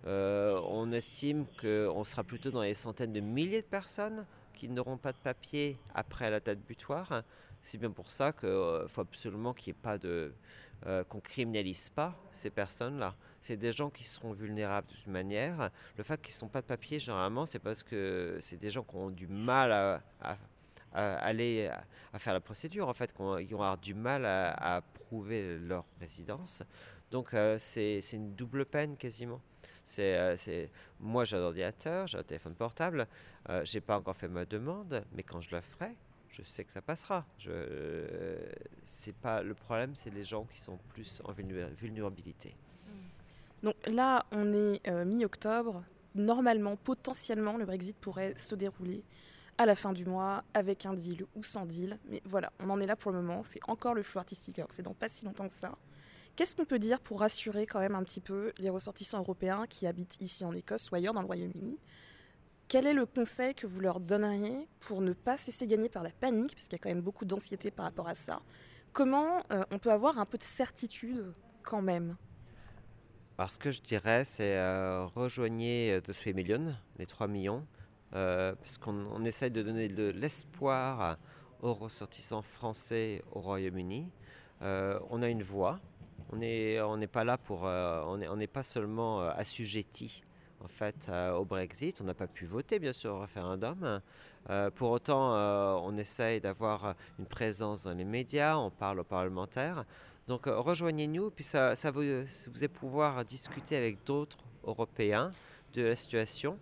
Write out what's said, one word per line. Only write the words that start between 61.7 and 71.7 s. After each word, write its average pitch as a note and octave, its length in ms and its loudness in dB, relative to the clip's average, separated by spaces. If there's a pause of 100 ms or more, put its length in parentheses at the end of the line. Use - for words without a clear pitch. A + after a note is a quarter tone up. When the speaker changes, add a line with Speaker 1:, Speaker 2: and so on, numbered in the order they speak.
Speaker 2:
Quel C4 200 6
est D4 80 6
le B3+ 100 6
conseil B3+ 480 2
que A#3 140 -6
vous F#3 120 -6
leur F#3 200 2
donneriez G#3 680 2 (120)
pour F#3+ 220 -4
ne F3+ 120 4
pas B3+ 240 0
se - 80 -6
laisser A#3 220 -2
gagner A3 220 4
par F3+ 120 -6
la E3 80 -4
panique, B3 460 2
parce - 80 -8
qu'il - 100 -6
y - 20 -2
a - 40 -6
quand F#3+ 100 -4
même F3 140 0
beaucoup G3+ 220 -4
d'anxiété G3 440 -2
par F#3+ 160 -6
rapport F3 220 -4
à E3+ 80 -4
ça ? - 260 -2 (520)
Comment, D4+ 580 6
euh, G3 180 2
on G3+ 80 -2
peut A#3 140 4
avoir B3 260 6
un G#3 80 2
peu - 140 -6
de - 40 -6
certitude A#3 880 -2 (300)
quand G#3 220 0